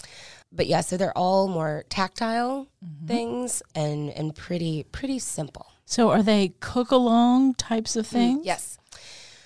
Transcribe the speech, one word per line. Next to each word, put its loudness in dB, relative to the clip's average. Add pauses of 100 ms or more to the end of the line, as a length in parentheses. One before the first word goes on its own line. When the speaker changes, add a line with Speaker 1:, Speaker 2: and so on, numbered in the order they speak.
(540)
Speaker 1:
But -2
yeah, 2
so -6
they're -2
all 2
more -4
tactile -4 (160)
Speaker 2:
Mm-hmm. -14
Speaker 1:
things -4 (140)
and, -2
and -6
pretty, -4
pretty -6
simple. -8 (180)
Speaker 2:
So 4
are 6
they 4
cook-along 4
types -4
of -2
Speaker 1:
Mm, -16
Speaker 2:
things? 2
Speaker 1:
yes. -4 (680)